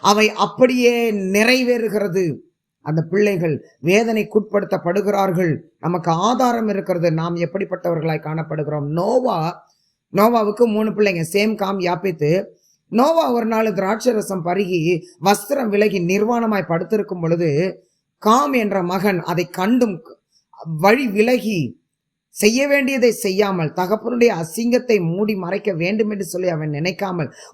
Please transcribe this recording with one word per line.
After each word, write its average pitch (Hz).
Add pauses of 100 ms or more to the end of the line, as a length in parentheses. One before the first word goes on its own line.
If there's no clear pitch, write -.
அவை 208
அப்படியே 240
நிறைவேறுகிறது. 208 (440)
அந்த 156
பிள்ளைகள் 175 (180)
வேதனைக்குட்படுத்தப்படுகிறார்கள். 190 (220)
நமக்கு 170
ஆதாரம் 226
இருக்கிறது, 175
நாம் 170
எப்படிப்பட்டவர்களாய் 170
காணப்படுகிறோம். 151
நோவா, 180 (440)
நோவாவுக்கு 214
மூணு 220
பிள்ளைங்க, 202
சேம், 208
காம், 196
யாப்பேத்து. 175 (440)
நோவா 285
ஒரு 240
நாள் 220
திராட்சை 208
ரசம் 196
பருகி 175 (220)
வஸ்திரம் 226
விலகி 202
நிர்வாணமாய் 208
படுத்திருக்கும் 180
பொழுது, 165 (360)
காம் 269
என்ற 202
மகன் 180
அதை 170
கண்டும் 208 (640)
வழி 196
விலகி, 208 (460)
செய்ய 240
வேண்டியதை 269
செய்யாமல், 185
தகப்பனுடைய 220
அசிங்கத்தை 214
மூடி 208
மறைக்க 190
வேண்டும் 202
என்று 196
சொல்லி 180
அவன் 156
நினைக்காமல், 175 (220)